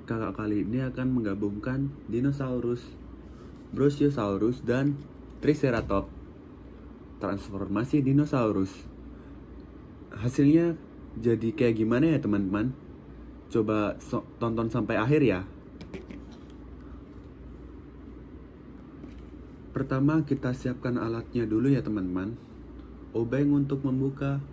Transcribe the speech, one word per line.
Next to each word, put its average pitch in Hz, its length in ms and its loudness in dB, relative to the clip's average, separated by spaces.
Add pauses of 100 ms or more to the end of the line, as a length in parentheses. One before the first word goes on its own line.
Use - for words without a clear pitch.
kakak 110 320 -4
kali 104 320 0
ini 127 160 0
akan 127 320 0
menggabungkan 107 720 0 (240)
dinosaurus, 123 720 0 (880)
Brachiosaurus, 127 960 4
dan 139 320 2 (400)
Triceratops. 123 720 2 (1120)
Transformasi 98 800 0
dinosaurus. 127 720 4 (1400)
Hasilnya 147 640 6 (400)
jadi 113 400 2
kayak 113 240 4
gimana 127 320 6
ya 147 80 4
teman-teman? 104 560 2 (720)
Coba 107 560 2
so-, - 320 -4
tonton 113 320 0
sampai 107 320 0
akhir 143 240 6
ya. 95 240 4 (4000)
Pertama 143 560 4
kita 127 240 2
siapkan 120 480 -2
alatnya 117 480 0
dulu 113 240 6
ya 139 80 6
teman-teman. 98 560 -2 (800)
Obeng 131 400 4
untuk 139 320 2
membuka 135 640 0